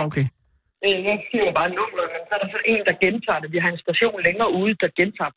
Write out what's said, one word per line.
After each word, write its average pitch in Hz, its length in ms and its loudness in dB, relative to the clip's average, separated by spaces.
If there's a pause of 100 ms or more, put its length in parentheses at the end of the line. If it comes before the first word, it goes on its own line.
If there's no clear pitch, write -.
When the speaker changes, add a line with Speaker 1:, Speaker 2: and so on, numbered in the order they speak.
Speaker 1:
okay. 139 180 0 (600)
Speaker 2:
Øh, 196 120 2 (120)
jeg 208 60 2 (140)
siger 220 140 2 (140)
bare 170 100 2 (100)
nummeret, 180 360 -2
men 165 140 -8
så - 80 -2
er 202 80 0
der 190 120 -8
så - 40 -4 (120)
en, 220 160 2
der 175 60 2 (100)
gentager 190 380 0
det. 156 140 -10
Vi - 80 2
har 175 120 2
en 165 100 -10
station 220 300 2 (120)
længere 214 220 0 (100)
ude, 208 120 2 (100)
der 175 60 2 (120)
gentager, 180 360 -2